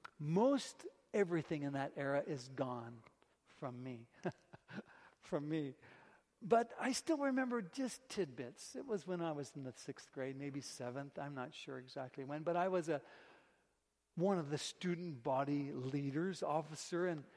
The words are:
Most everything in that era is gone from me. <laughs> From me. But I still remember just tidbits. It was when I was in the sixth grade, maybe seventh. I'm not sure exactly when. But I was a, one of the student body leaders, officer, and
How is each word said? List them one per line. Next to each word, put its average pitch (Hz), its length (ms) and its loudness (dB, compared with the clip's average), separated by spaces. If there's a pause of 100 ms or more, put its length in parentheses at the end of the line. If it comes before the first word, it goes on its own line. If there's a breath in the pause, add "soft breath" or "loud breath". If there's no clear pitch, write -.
(180)
Most 202 680 4 (300)
everything 170 480 2
in 143 120 0
that 139 220 0
era 139 300 2
is 135 300 -4
gone 123 380 -2 (680)
from 123 220 -6
me. 120 260 -10 (160)
<laughs> 185 80 0 (880 loud breath)
From 147 260 -2
me. 151 260 0 (680 loud breath)
But 233 300 6 (100)
I 262 120 2
still 320 240 2
remember 262 460 2
just 233 460 -4
tidbits. 135 680 -4
It 269 100 -6
was 214 200 -2
when 175 140 0
I 165 120 2
was 143 240 -4
in 139 80 -8
the 127 100 -6
sixth - 380 -10
grade, 135 260 -4
maybe 143 220 -4
seventh. 131 600 -6
I'm 143 140 -4
not 131 180 -4
sure - 260 -8
exactly 127 440 -8
when. 143 200 -4
But 165 120 2
I 175 140 6
was 180 200 2
a, 147 120 2 (1160 loud breath)
one 185 220 4
of 143 120 -2
the 147 80 0
student 170 640 -4
body 139 500 4
leaders, 143 720 0
officer, 156 640 0
and 160 160 0 (140 loud breath)